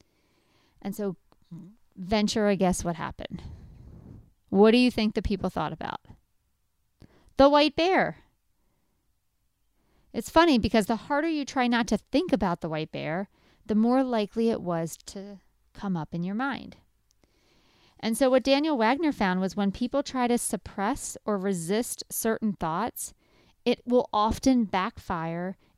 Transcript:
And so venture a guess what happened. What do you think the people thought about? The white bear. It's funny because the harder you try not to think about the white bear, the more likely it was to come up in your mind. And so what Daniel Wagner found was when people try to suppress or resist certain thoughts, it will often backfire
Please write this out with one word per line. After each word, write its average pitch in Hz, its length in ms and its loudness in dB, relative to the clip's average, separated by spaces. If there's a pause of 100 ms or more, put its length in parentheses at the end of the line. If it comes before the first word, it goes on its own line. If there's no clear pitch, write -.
(800)
And 196 140 -10
so 202 200 -6 (800)
venture 208 520 0
a 202 80 4
guess 180 280 2
what 170 120 -4
happened. - 480 -10 (1040)
What 208 220 6
do 240 60 6
you 247 120 6
think 220 240 -2
the 208 80 -4
people 190 280 -2
thought 160 220 -6
about? - 300 -10 (1400)
The 277 120 10
white 294 260 4
bear. 302 420 2 (1900)
It's - 180 -8
funny 320 280 6
because 214 300 2
the 233 80 0
harder 294 320 -2
you 302 180 -2
try 247 220 0
not 240 200 0
to 208 100 0
think - 360 -2
about 180 280 0
the 165 80 -6
white 156 220 -6
bear, 156 380 -6 (360)
the 214 100 0
more 240 280 4
likely 226 460 0
it - 120 -2
was 165 440 -4
to 202 320 -16 (360)
come 196 220 -4
up 160 200 -6
in 170 80 -4
your 190 120 -4
mind. - 420 -6 (1200)
And 220 180 -4
so 262 120 4
what 254 140 4
Daniel 285 320 2
Wagner 262 360 2
found 185 280 0
was 185 160 -2
when 196 160 0
people 247 300 -4
try 254 260 -2
to 240 120 2
suppress - 760 -6 (100)
or 208 120 -2
resist 190 720 -4
certain 220 440 -2
thoughts, 175 600 -6 (500)
it - 220 -2
will 247 260 2
often 226 540 2
backfire 180 920 -6 (200)